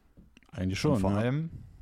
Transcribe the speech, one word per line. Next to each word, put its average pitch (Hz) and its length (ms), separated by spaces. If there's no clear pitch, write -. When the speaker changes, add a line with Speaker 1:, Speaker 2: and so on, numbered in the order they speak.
Speaker 1:
Eigentlich 95 340
Speaker 2:
Und 151 80
Speaker 1:
schon, 117 60
Speaker 2:
vor 95 120
Speaker 1:
ja. 101 60
Speaker 2:
allem, 139 320